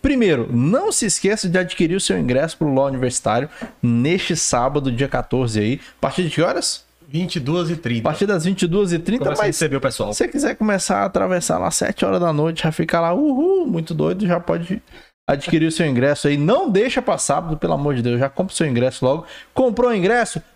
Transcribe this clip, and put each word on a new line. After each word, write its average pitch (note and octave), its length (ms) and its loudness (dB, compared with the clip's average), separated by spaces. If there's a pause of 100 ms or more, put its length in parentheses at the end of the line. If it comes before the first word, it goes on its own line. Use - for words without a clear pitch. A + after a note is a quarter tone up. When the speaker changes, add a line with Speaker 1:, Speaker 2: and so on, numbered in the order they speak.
Speaker 1:
primeiro, G#3+ 500 2
não G3+ 400 2
se - 140 0
esqueça G3 420 0
de F3 100 2
adquirir F3+ 380 0
o F#3+ 40 -2
seu F#3+ 180 0
ingresso C#3+ 380 0
pro D3 160 0
Law C3+ 140 4
Universitário B2+ 640 -2 (340)
neste C3 540 2
sábado, C3+ 560 0
dia C3 160 -2
quatorze B2 520 -2
aí. A2+ 200 0 (180)
A - 20 -10
partir F3+ 240 -2
de D#3 60 -2
que - 120 0
horas? A#3+ 180 0 (480)
Speaker 2:
Vinte E3+ 280 -4
e D#3 40 -2
duas D#3+ 300 -2
e E3+ 60 -2
trinta. A#2 260 -4
Speaker 1:
A D3 100 0
partir F3+ 140 0
das F#3 180 0
vinte F#3+ 180 0
e F3+ 60 2
duas F3+ 240 2
e E3 60 0
trinta, G3+ 260 -2
Speaker 2:
Começa - 180 0
a G#3+ 40 2
Speaker 1:
mas - 100 0
Speaker 2:
receber C#3+ 200 0
o C3 40 -2
pessoal. A2 320 -2
Speaker 1:
se - 60 -6
você F3 100 0
quiser C#4 260 -2
começar G3+ 440 0
a G3+ 80 2
atravessar F#3 520 0
lá F3 120 0
sete - 340 -2
horas F#3+ 160 2
da E3+ 120 2
noite, D#3+ 300 0
já D#3+ 80 0
ficar E3 300 0
lá, E3 120 0
uhul, D4+ 540 2
muito E3 260 -4
doido, E3 360 0
já F3 100 2
pode F3 420 -4 (480)
adquirir D#3 380 2
o D#3+ 60 0
seu E3+ 140 0
ingresso C#3 420 2
aí. C#3+ 80 2
Não A#3+ 340 2
deixa A#3+ 320 2
pra F3 160 0
sábado, D3+ 380 -2
pelo D#3+ 160 -2
amor C#3+ 240 0
de A#2+ 60 -2
Deus, A#2+ 180 0
já C3+ 80 2
compra G2+ 240 -4
o - 40 -10
seu E3 100 0
ingresso B2+ 380 0
logo. C#3+ 200 0 (280)
Comprou B3 380 2
o A#3 40 0
ingresso? G3+ 460 2 (160)